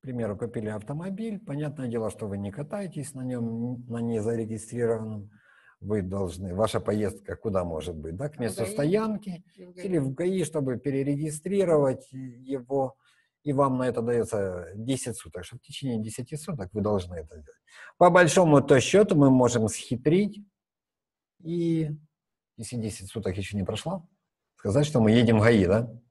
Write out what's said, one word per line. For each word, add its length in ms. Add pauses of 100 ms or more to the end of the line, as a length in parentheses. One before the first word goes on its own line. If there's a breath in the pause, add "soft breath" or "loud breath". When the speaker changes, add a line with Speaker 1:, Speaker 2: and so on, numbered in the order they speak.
Speaker 1:
Примеру, 320
купили 320
автомобиль, 720
понятное 480
дело, 220
что 180
вы 80
не 160
катаетесь 640
на 80
нём, 640
на 140
незарегистрированном. 1300 (500 soft breath)
Вы 220
должны, 520
ваша 260
поездка 560
куда 280
может 320
быть, 200
да? 120
К 80
Speaker 2:
В 40
Speaker 1:
месту 240
Speaker 2:
гаи. 80
Speaker 1:
стоянки 720 (120)
Speaker 2:
И 80
в 80
гаи. 140
Speaker 1:
или 120
в 160
гаи, 300
чтобы 340
перерегистрировать 1300
его, 840 (500)
и 80
вам 240
на 100
это 140
даётся 720
десять 420
суток, 280
что 120
в 40
течение 420
десяти 340
суток 380
вы 80
должны 340
это 220
сделать. 220 (380 loud breath)
По 120
большому-то 680
счёту 360
мы 140
можем 380
схитрить 720 (1040)
и, 480 (680)
если 180
десять 320
суток 300
ещё 180
не 80
прошло, 420 (500)
сказать, 300
что 140
мы 120
едем 260
в 40
гаи, 240
да? 240 (200)